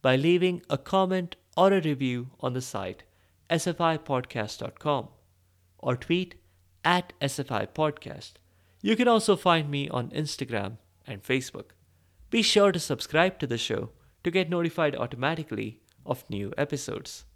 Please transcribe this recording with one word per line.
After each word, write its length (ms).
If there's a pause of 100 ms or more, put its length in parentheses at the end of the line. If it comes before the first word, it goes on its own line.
by 160
leaving 540
a 80
comment 580 (200)
or 160
a 80
review 500 (100)
on 120
the 100
site 400 (480)
S 160
F 140
I 180
podcast 600
dot 200
com 300 (680)
or 180
tweet 380 (500)
at 360
S 180
F 120
I 160
Podcast. 680 (480)
You 160
can 120
also 280
find 340
me 180
on 220
Instagram 680 (280)
and 160
Facebook. 480 (600)
Be 120
sure 300
to 60
subscribe 600
to 80
the 120
show 320 (340)
to 60
get 180
notified 480
automatically 840 (260)
of 240
new 260
episodes. 680 (120)